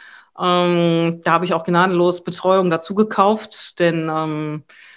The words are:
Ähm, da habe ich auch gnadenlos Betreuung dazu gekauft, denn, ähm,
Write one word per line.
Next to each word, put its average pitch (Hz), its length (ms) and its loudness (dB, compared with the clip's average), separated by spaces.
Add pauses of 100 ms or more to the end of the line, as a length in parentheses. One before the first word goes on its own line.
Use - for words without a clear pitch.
(400)
Ähm, 170 840 0
da 165 80 0
habe 170 140 2
ich 170 80 -2
auch 165 100 -2
gnadenlos 175 600 2
Betreuung 185 460 0
dazu 165 260 -4
gekauft, 214 840 0
denn, 165 340 0
ähm, 151 500 -6 (340)